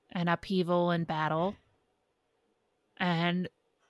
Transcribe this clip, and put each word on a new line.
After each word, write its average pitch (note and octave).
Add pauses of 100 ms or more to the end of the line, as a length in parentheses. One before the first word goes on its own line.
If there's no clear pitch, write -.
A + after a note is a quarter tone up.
(120)
and F3
upheaval F3
and E3+
battle. D#3+ (1400)
And F3 (400)